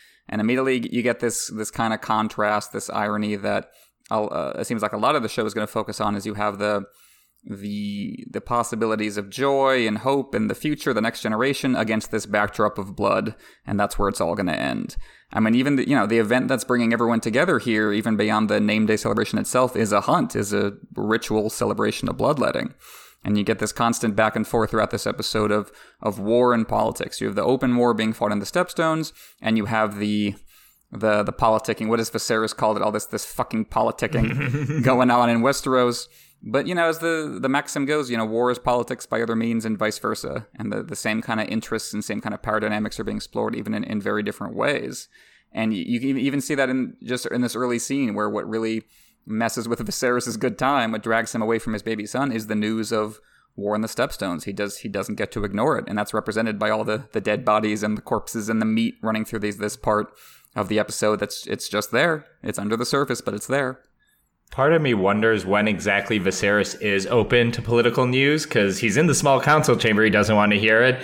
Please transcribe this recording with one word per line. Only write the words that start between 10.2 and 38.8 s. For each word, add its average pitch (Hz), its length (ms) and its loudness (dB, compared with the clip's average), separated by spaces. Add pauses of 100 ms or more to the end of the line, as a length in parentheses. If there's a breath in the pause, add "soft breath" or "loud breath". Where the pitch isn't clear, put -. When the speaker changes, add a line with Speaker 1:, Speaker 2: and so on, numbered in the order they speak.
Speaker 1:
and 107 160 -2
the 104 40 -4
future, 147 380 -2
the 107 80 0
next 113 200 -4
generation 127 540 0
against 110 360 -2
this 110 160 -2
backdrop 104 500 0
of 98 180 -8
blood, 104 380 0 (320 loud breath)
and 101 140 -2
that's 101 180 0
where 101 120 2
it's - 120 -4
all 85 140 0
gonna 90 160 0
end. 64 460 -2 (340 soft breath)
I - 80 -2
mean, 110 140 4
even 135 220 4
the, 127 120 2
you 139 80 4
know, 104 120 4
the 113 100 4
event 123 300 2
that's 131 160 0
bringing 120 280 2
everyone 117 280 2
together 131 400 2
here, 107 340 2
even 107 240 2
beyond 107 320 2
the 104 100 4
name 107 280 2
day 107 100 4
celebration 107 400 0
itself, 123 380 0
is 104 160 2
a 104 100 4
hunt, 151 340 0
is 101 180 -2
a 101 200 0 (220)
ritual 107 560 0
celebration 107 580 -2
of - 80 -6
bloodletting. 113 560 0 (500 loud breath)
And 104 140 2
you 104 60 2
get 110 160 0
this - 120 -2
constant 117 440 0
back 110 200 2
and 107 120 -2
forth 113 240 0
throughout 107 180 2
this - 160 -4
episode 104 460 0
of, 104 200 0 (300 loud breath)
of 101 180 -2
war 120 320 4
and 113 160 2
politics. - 540 -2
You 110 60 -2
have 101 80 -4
the 104 80 0
open 127 320 2
war 120 180 4
being 110 180 0
fought 107 200 -2
in 101 80 -2
the 101 60 -6
Stepstones, 160 680 -2 (260 loud breath)
and 110 160 0
you 107 100 0
have 107 340 0
the, 104 340 0 (580 soft breath)
the, 107 300 2
the 101 120 -2
politicking, 110 560 0
what 117 100 2
has 113 100 -2
Viserys 110 460 -2
called 107 220 2
it, 101 40 -2
all 107 100 2
this, 107 140 -4
this - 200 -6
fucking 110 400 -4
politicking 123 1160 -2
Speaker 2:
<laughs> - 0 -
Speaker 1:
going 127 280 4
on 120 180 4
in 117 120 4
Westeros. 127 640 2 (340 soft breath)
But, 127 260 -2
you 175 60 -2
know, 170 140 2
as 160 120 0
the, 160 420 -2
the 131 80 0
maxim 139 360 -2
goes, 143 240 0
you 120 60 -2
know, 113 80 0
war 117 260 2
is 120 100 0
politics 123 460 -2